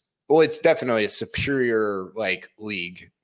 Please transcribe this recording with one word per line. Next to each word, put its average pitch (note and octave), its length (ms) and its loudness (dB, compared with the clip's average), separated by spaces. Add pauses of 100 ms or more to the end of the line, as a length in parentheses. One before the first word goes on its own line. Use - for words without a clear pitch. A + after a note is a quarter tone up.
(280)
well, D#3 140 6
it's D#3 160 2
definitely B2+ 480 2
a G2 40 -2
superior, A2 1040 -2
like, F#2+ 420 -4
league. F2+ 540 -10 (120)